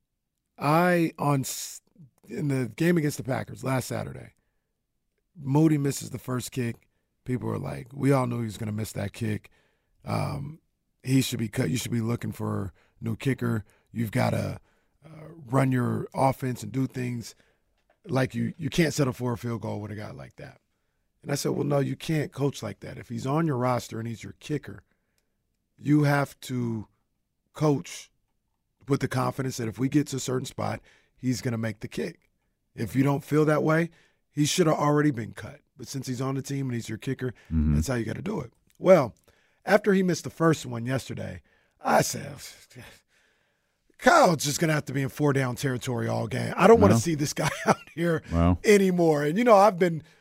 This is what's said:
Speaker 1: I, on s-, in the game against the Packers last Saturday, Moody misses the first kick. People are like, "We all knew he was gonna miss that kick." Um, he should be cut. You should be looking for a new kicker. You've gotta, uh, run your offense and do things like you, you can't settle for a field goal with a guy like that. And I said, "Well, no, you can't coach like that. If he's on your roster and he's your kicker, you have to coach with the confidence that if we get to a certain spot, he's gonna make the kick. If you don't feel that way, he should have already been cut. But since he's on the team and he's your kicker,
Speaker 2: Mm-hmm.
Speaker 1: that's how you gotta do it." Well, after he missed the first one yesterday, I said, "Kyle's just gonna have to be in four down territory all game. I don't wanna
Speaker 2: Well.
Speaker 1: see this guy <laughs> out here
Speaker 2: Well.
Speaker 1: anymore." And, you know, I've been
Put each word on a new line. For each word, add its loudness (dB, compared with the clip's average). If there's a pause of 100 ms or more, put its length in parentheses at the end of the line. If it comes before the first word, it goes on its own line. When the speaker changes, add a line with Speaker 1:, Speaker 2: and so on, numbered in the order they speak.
(580)
Speaker 1:
I, 2
on 2
s-, -10 (480)
in -4
the -2
game 2
against -2
the -10
Packers -6
last -2
Saturday, -10 (1080)
Moody 4
misses -4
the -8
first -8
kick. -4 (480)
People -4
are -4
like, -8
"We 2
all 2
knew -4
he -4
was -8
gonna -6
miss -6
that -6
kick." -6 (580)
Um, -6 (440)
he 2
should -6
be -4
cut. -2
You 0
should -6
be -2
looking -4
for -6 (280)
a -10
new -4
kicker. -2 (280)
You've -4
gotta, -2 (460)
uh, -20 (180)
run 2
your 0
offense -2
and -10
do -2
things -8 (720)
like -2
you, -4
you -6
can't 2
settle 0
for -4
a -6
field -6
goal -6
with -10
a -10
guy -12
like -18
that. -18 (640)
And -10
I 0
said, -2
"Well, -2
no, 2
you 0
can't -4
coach -4
like -10
that. -12
If -18
he's -8
on 0
your 0
roster -2
and -6
he's -10
your -14
kicker, -8 (920)
you 4
have 0
to -6 (640)
coach -2 (800)
with 0
the -2
confidence -4
that -4
if -8
we 0
get 2
to -8
a -4
certain -4
spot, -6 (360)
he's -2
gonna -2
make -6
the -12
kick. -8 (440)
If -6
you 4
don't 0
feel 2
that 2
way, 2 (400)
he 0
should 2
have 2
already 4
been -6
cut. -16 (160)
But -14
since -8
he's -6
on -2
the -4
team -6
and -4
he's -6
your -6
kicker, -6 (180)
Speaker 2:
Mm-hmm. 2
Speaker 1:
that's 2
how -2
you -2
gotta -6
do -6
it." -14 (260)
Well, 6 (520)
after 4
he 4
missed 0
the -8
first 2
one -6
yesterday, -6 (400)
I 4
said, -6 (1600)
"Kyle's 6
just -4
gonna 2
have 0
to -8
be -2
in -2
four 2
down 0
territory -4
all -2
game. -4
I 4
don't 10
wanna 8
Speaker 2:
Well. 6
Speaker 1:
see 0
this -2
guy -2
<laughs> -6
out 4 (160)
here 0 (100)
Speaker 2:
Well. 4
Speaker 1:
anymore." 6
And, 0
you 2
know, 10
I've 6
been 0 (180)